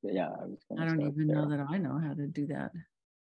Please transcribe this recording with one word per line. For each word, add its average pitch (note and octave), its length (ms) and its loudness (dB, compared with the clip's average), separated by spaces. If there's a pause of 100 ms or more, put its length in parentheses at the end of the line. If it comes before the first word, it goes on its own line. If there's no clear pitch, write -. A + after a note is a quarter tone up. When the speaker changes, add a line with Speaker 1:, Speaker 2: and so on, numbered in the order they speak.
Speaker 1:
yeah, - 280 0
I - 160 -6
was - 240 -10
gonna D#3+ 120 -4
Speaker 2:
I E3 40 0
don't D#3+ 140 4
Speaker 1:
start D3 140 2
Speaker 2:
even D3+ 140 2
know D3+ 200 4
Speaker 1:
there. D3 100 2
Speaker 2:
that C#3+ 120 -2
I E3+ 80 0
know D3 220 0
how D3+ 140 0
to D3 140 -2
do D3 200 -2
that. C#3+ 240 -4 (500)